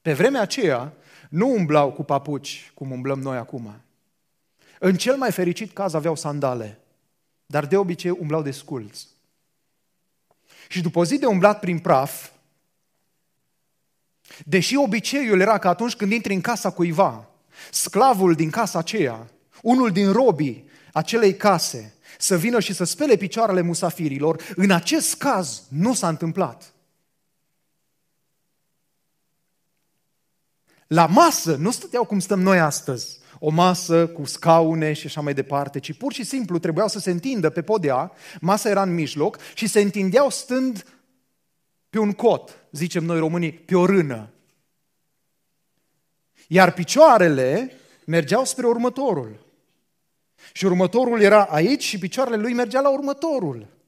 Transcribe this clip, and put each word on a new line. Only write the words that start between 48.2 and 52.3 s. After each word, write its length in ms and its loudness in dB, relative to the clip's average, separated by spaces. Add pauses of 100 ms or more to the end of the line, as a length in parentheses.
spre 200 -6
următorul. 800 -2 (1080)
Și 120 -6
următorul 560 2
era 220 8
aici 400 0
și 140 -6
picioarele 380 -4